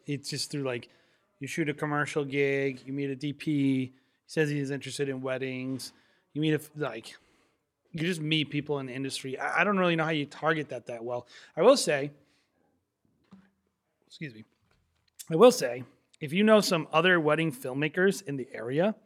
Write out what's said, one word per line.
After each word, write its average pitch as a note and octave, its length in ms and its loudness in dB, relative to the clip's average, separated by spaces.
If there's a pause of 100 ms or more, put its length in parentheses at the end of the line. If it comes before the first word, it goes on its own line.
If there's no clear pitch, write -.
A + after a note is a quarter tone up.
it's C#3+ 220 -8
just C#3 220 -8
through, C#3+ 120 -6
like, B2 260 -6 (500)
you C#3 80 -10
shoot D#3 220 -4
a D3 40 -2
commercial D3 520 -2
gig, C#3 600 -2
you C3+ 80 -10
meet C#3 160 -4
a C3+ 60 -6
D C#3+ 180 -6
P, C#3+ 120 -12 (400)
he B2+ 80 -14 (320)
says D#3 240 0
he's C#3+ 220 -4
interested C3+ 380 -6
in C3 120 -6
weddings, C3 720 -6 (400)
you D3 80 -4
meet D#3 120 2
a - 20 2
f-, D3 200 -6
like, A#2+ 400 -8 (760)
you E3 140 -10
just F3 160 -2
meet D3+ 280 0
people C#3+ 300 -4
in C3+ 80 -8
the B2+ 60 -12
industry. C3+ 440 -8
I, - 240 -2
I - 20 4
don't G3+ 140 2
really F3 180 2
know D#3+ 80 0
how D#3+ 80 -2
you D3 140 0
target D3+ 440 -2
that B2 180 -12
that A2 160 -10
well. B2 240 -6 (280)
I D#3 60 0
will B3 160 8
say, D3 340 0 (2000)
excuse C#3+ 260 -14
me, A2 100 -20 (880)
I D#3+ 40 0
will A#3 160 10
say, B2+ 320 -2 (360)
if D3+ 140 -8
you G3 100 4
know G#3+ 180 8
some D#3+ 300 0
other F3 280 6
wedding D#3 320 2
filmmakers D3+ 760 0
in C#3+ 100 -4
the B2+ 160 -8
area C#3 420 0 (100)